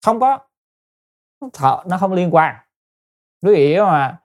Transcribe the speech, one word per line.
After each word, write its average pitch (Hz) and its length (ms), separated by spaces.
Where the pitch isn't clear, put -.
Không 226 140
có. 262 200
Thọ 135 340
nó 180 100
không 190 160
liên 175 220
quan. 156 200
Quý 208 100
vị 143 120
hiểu 180 180
mà. 151 400